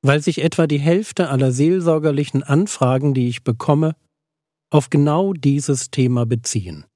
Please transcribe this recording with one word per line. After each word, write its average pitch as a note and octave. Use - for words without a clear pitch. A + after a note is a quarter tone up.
weil D3
sich -
etwa D#3+
die D3
Hälfte E3+
aller C3+
seelsorgerlichen D3+
Anfragen, C#3
die B2+
ich A#2+
bekomme, D3+
auf D3+
genau D#3
dieses C#3+
Thema B2
beziehen. G#2